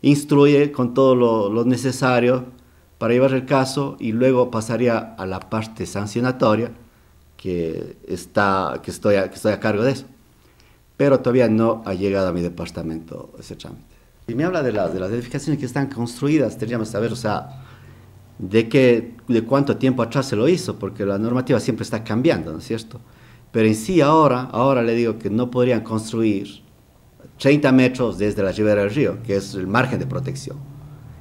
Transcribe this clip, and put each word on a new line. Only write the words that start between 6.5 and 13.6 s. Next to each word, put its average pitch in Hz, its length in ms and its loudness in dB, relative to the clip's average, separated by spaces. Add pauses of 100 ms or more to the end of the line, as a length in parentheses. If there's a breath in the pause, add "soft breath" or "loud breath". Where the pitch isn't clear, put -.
que 85 600 -6 (100)
está, 95 760 -2
que 90 80 -10
estoy 104 240 0
a, 92 140 0
que - 60 -18
estoy 107 180 -2
a 95 60 -4
cargo 107 240 -2
de 135 80 2
eso. 131 140 -8 (920 soft breath)
Pero 139 220 4
todavía 123 280 4
no 113 380 2
ha 101 80 -4
llegado 95 360 0
a 85 40 -2
mi 87 80 -2
departamento 85 1000 -8
ese - 160 -16
trámite. - 400 -20 (320 soft breath)